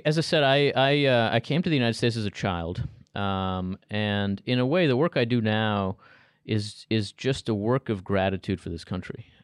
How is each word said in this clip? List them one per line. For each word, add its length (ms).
as 100
I 60
said, 200
I, 320
I, 300
uh, 280
I 80
came 220
to 60
the 80
United 180
States 220
as 80
a 60
child. 520
Um, 640
and 560
in 120
a 80
way, 200
the 100
work 200
I 80
do 160
now 560
is, 420
is 240
just 360
a 60
work 360
of 140
gratitude 560
for 100
this 140
country. 420